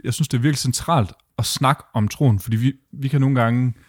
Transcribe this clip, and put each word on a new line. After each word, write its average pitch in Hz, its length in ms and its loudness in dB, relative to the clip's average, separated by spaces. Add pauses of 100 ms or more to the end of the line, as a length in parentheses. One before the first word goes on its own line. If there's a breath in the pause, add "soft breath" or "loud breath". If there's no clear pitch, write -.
jeg 120 100 -4
synes, 151 140 -2
det 127 100 0
er 117 40 0
virkelig 143 160 0
centralt 131 520 -2 (280)
at 110 80 -2
snakke - 360 0 (120)
om 107 140 0
troen, 117 300 2
fordi 110 180 -2
vi, 123 160 2 (200)
vi 135 160 -6
kan 147 120 2
nogle 135 200 2
gange, 120 340 2 (140 soft breath)